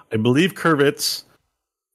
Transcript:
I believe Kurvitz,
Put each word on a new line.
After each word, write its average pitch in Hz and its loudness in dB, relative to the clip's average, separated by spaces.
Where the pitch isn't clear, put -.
I 113 -2
believe 127 2
Kurvitz, 147 -2